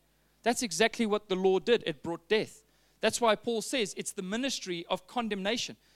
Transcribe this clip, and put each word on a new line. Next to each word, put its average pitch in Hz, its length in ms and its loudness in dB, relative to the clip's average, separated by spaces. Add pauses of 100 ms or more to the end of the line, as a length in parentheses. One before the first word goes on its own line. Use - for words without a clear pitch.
(440)
That's 233 200 0
exactly 220 420 2
what 208 240 0
the 185 60 2
law 190 240 4
did. 220 260 2
It 160 180 -6
brought 165 240 -8
death. - 360 0 (360)
That's 220 220 0
why 220 140 6
Paul 226 260 -2
says 226 360 -2
it's 208 140 -6
the 202 100 -10
ministry 190 680 -4
of - 180 -4
condemnation. 208 680 -4 (180)